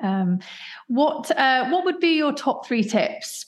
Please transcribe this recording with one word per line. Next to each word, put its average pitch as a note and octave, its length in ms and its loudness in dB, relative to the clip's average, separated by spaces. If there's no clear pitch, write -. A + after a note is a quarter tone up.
Um, F#3+ 380 0
what, D4 480 2
uh, C4 340 2
what F4 140 2
would F4+ 160 0
be E4 160 4
your D4+ 160 2
top - 340 -2
three A3+ 180 0
tips - 640 -2